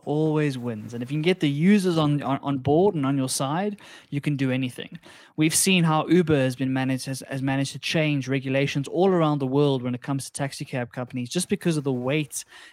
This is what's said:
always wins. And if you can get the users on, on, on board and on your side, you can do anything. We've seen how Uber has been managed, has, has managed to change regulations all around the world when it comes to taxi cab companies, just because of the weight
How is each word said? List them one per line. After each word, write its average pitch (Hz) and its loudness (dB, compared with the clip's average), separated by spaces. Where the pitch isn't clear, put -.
always 151 0
wins. 113 -8
And 117 -8
if 123 -8
you 143 -4
can 156 -2
get 185 2
the 151 2
users 180 4
on, 147 2
on, 135 -2
on 139 -2
board 151 2
and 143 -2
on 139 0
your 131 -2
side, 180 -4
you 143 -6
can 147 -2
do 131 0
anything. 131 -6
We've 160 2
seen 185 4
how 156 2
Uber 160 4
has 131 2
been 131 -2
managed, 131 -2
has, 135 -8
has 135 -6
managed 139 -2
to 143 -12
change 147 0
regulations 139 -2
all 180 2
around 156 2
the 135 0
world 135 2
when 123 -4
it 120 -10
comes 139 -4
to - -14
taxi 143 -6
cab 120 -6
companies, 123 -8
just - -2
because 170 0
of 139 -2
the 139 0
weight 135 -2